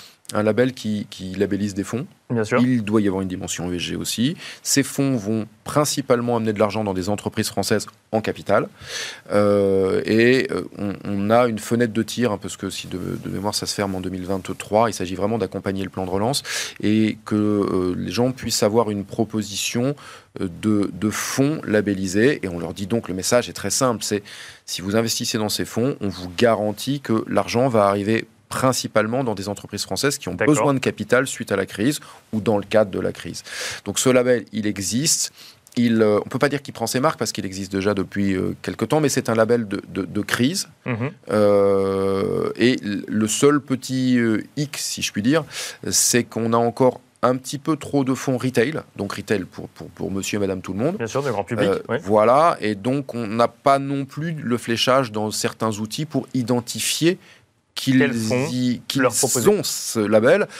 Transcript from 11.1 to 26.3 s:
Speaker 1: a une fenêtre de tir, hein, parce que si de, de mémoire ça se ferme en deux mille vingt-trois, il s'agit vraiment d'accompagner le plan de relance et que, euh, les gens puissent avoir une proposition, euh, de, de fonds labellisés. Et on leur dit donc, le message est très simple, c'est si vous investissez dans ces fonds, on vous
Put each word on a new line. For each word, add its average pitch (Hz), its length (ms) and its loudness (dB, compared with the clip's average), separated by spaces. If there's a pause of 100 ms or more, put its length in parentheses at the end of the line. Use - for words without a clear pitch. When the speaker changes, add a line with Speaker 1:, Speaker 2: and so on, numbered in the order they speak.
Speaker 1:
a 120 180 6
une 110 120 -4
fenêtre 117 340 0
de 110 100 0
tir, 113 300 -2
hein, 95 80 -4
parce - 160 -10
que 98 120 -6
si - 180 -10
de, 92 100 -6
de 92 320 -6
mémoire 95 260 -4
ça - 100 -4
se - 80 -4
ferme 98 220 -2
en 92 60 -6
deux 92 80 -6
mille 92 160 -8
vingt-trois, 98 640 0
il 98 40 -4
s'agit 92 220 -6
vraiment 101 220 -2
d'accompagner 98 480 -4
le 90 40 -8
plan 95 160 -6
de 87 60 -6
relance 107 320 0 (380)
et 107 420 2
que, - 120 -2
euh, 98 640 2
les 92 140 -6
gens 120 220 0
puissent 117 300 -4
avoir 107 260 2
une 101 160 -4
proposition, 110 920 -2 (460)
euh, 98 80 -2 (120)
de, 104 300 2
de 92 180 -2
fonds 139 540 0
labellisés. 101 800 2
Et 95 60 -4
on 87 100 -6
leur 82 140 -6
dit 98 140 -8
donc, 113 200 -2
le 87 60 -6
message 110 340 0
est 87 60 -10
très - 160 -6
simple, 117 340 0
c'est 101 200 -2 (420)
si - 160 -8
vous 98 160 0
investissez 117 400 -2
dans 107 100 -2
ces 98 160 -4
fonds, 113 380 -2
on 101 80 -4
vous 90 280 -8